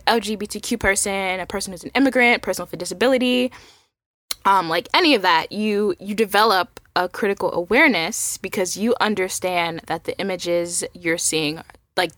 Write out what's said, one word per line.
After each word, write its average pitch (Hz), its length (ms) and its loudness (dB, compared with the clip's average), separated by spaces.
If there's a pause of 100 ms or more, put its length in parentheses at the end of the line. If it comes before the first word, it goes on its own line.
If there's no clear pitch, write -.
L 226 140 2
G 208 160 -6
B 202 100 -8
T 208 140 -10
Q 233 180 -4
person, 196 640 -2
a 175 60 -8
person 190 260 -8
who's 175 120 -14
an - 100 -12
immigrant, 240 480 4
person 180 220 -4
with - 80 -14
a 175 40 -10
disability, 247 760 2 (920)
um, 190 240 4
like, 165 260 -2
any 311 200 6
of 202 80 2
that, 170 300 2
you, 208 460 0
you 202 160 -8
develop 202 640 2 (160)
a 180 140 0
critical 196 440 -2
awareness 208 840 0
because 185 400 -4
you 220 240 0
understand 185 840 -2
that 160 180 -6
the - 140 -6
images 175 720 -2
you're 170 260 0
seeing, 156 420 -2 (360)
like, 180 220 0